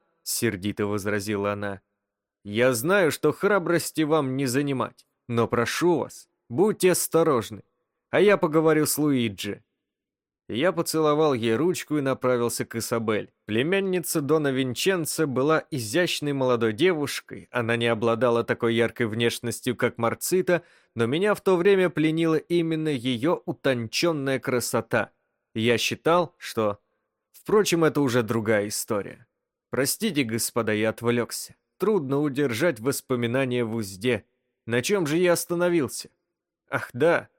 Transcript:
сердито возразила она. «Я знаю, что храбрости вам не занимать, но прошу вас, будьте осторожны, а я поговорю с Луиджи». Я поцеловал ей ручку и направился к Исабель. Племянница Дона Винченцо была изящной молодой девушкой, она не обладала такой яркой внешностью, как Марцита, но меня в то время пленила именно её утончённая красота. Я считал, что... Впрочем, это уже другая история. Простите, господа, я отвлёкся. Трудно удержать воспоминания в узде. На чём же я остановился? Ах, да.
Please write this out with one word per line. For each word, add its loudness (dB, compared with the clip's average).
сердито -2
возразила -2
она. -6
«Я 2
знаю, 2
что 0
храбрости 0
вам 0
не -2
занимать, -2
но 0
прошу 2
вас, -8
будьте 2
осторожны, 0
а 4
я 6
поговорю 2
с -2
Луиджи». -2
Я 0
поцеловал 2
ей 0
ручку -2
и 0
направился 0
к -14
Исабель. -2
Племянница -2
Дона 0
Винченцо -2
была 0
изящной -2
молодой 2
девушкой, -2
она 0
не -2
обладала 2
такой 0
яркой 0
внешностью, -2
как -2
Марцита, 0
но 0
меня 0
в -4
то 4
время 4
пленила 0
именно -2
её -2
утончённая -2
красота. -2
Я 2
считал, 0
что... -4
Впрочем, 2
это 2
уже 2
другая 0
история. -6
Простите, -2
господа, -2
я 2
отвлёкся. -4
Трудно 0
удержать 0
воспоминания -2
в -4
узде. -4
На 0
чём 0
же 0
я 4
остановился? -2
Ах, -4
да. 0